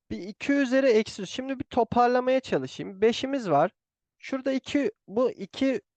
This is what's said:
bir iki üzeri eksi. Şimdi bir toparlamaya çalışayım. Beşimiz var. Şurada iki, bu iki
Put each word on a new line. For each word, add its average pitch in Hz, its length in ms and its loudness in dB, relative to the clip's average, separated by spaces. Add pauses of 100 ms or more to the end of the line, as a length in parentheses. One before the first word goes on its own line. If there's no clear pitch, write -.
bir 220 80 -8
iki 202 360 -4
üzeri 269 340 2
eksi. 220 400 0
Şimdi 262 320 -8
bir 269 60 -8
toparlamaya 247 720 2
çalışayım. 185 640 -4
Beşimiz 240 480 0
var. 151 220 4 (460)
Şurada 269 340 -4
iki, 269 400 -2 (160)
bu 226 240 0
iki 262 500 -2 (160)